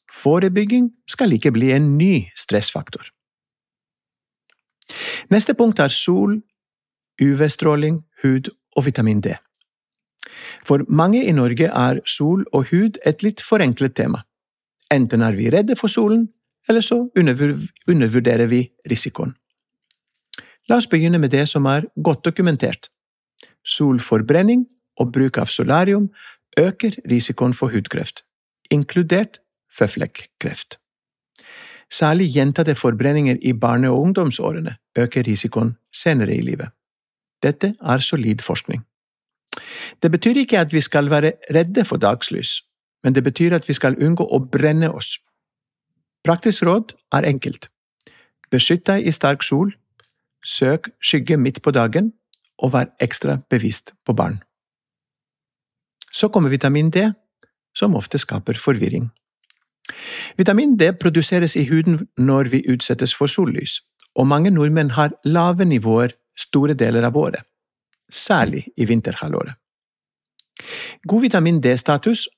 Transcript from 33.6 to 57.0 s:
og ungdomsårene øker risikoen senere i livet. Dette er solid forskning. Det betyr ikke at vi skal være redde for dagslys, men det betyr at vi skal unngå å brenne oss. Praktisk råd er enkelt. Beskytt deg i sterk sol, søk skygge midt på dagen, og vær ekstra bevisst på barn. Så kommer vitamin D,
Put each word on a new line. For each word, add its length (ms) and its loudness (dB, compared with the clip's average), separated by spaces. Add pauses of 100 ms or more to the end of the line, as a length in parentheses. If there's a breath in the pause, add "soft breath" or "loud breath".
og 120 0
ungdomsårene 720 -2 (220)
øker 280 0
risikoen 500 -2 (180)
senere 400 0
i 60 -2
livet. 280 -6 (720)
Dette 380 0
er 180 -2
solid 440 -2
forskning. 420 -8 (1200 loud breath)
Det 80 4
betyr 320 2
ikke 160 0
at 140 0
vi 80 2
skal 300 0
være 220 2 (220)
redde 300 2
for 120 -4
dagslys, 640 -2 (400)
men 120 2
det 100 2
betyr 300 0
at 140 -2
vi 40 0
skal 300 0
unngå 220 2
å 140 0
brenne 540 0
oss. 260 -8 (1080)
Praktisk 380 0
råd 300 0 (200)
er 140 0
enkelt. 440 -6 (800 soft breath)
Beskytt 360 0
deg 200 0
i 60 0
sterk 300 -2
sol, 300 -2 (720)
søk 460 -2 (120)
skygge 340 0
midt 260 -2
på 80 0
dagen, 420 0 (460)
og 140 -2
vær 180 -2 (100)
ekstra 380 -2 (120)
bevisst 440 -2 (100)
på 80 -2
barn. 300 -2 (1700)
Så 160 2
kommer 220 2
vitamin 400 0
D, 180 2 (640)